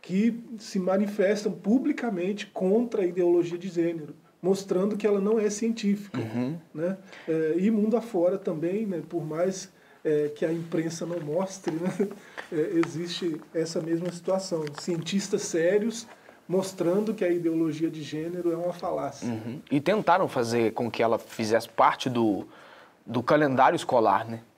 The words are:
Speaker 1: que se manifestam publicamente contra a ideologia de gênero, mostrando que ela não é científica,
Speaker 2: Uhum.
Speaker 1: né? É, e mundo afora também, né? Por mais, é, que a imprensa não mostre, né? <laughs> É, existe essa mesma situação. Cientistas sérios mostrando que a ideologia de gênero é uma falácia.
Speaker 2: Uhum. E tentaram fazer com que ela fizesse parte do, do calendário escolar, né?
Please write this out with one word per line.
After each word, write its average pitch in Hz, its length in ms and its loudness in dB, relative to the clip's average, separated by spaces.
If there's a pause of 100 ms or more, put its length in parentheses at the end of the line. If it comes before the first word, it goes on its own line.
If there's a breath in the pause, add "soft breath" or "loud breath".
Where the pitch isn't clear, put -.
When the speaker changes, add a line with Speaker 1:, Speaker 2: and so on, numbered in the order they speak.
Speaker 1:
que 220 380 0 (200)
se - 200 -8
manifestam 202 720 0
publicamente 208 960 -2
contra 208 560 0
a - 20 2
ideologia 175 520 2
de 185 120 -8
gênero, 165 440 -2 (260 soft breath)
mostrando 196 560 0
que - 120 -2
ela 202 120 2
não 214 200 2
é 208 100 2
científica, 202 720 -2
Speaker 2:
Uhum. 120 380 -4 (160)
Speaker 1:
né? 175 240 -4 (300 loud breath)
É, 160 300 0
e 196 140 4
mundo 220 260 2
afora 185 400 2
também, 180 480 -2
né? 180 240 -4
Por 160 160 -4
mais, 175 460 -2 (320 soft breath)
é, 151 320 2
que 180 100 -2
a 165 80 0
imprensa 165 520 -4
não 170 160 -4
mostre, 160 540 -4
né? 175 160 -2
<laughs> 202 240 -2 (380 loud breath)
É, 165 40 0 (280)
existe 165 560 -6 (140)
essa 165 260 -2
mesma 170 300 -2
situação. 185 520 -4 (160)
Cientistas 185 600 -2
sérios 202 680 0 (400 loud breath)
mostrando 185 640 0
que - 140 -2
a 175 40 2
ideologia 160 600 0
de 151 140 -8
gênero 170 480 -4
é 165 40 0
uma 175 160 -4
falácia. 151 560 -6
Speaker 2:
Uhum. 117 320 -6 (120)
E 143 100 2
tentaram 180 460 4
fazer 117 460 2
com 117 180 -2
que - 100 -2
ela 113 160 4
fizesse 110 500 0
parte - 400 4
do, 110 380 2 (580 loud breath)
do 123 200 -2
calendário 147 520 6
escolar, 110 520 2
né? 117 140 -10 (160)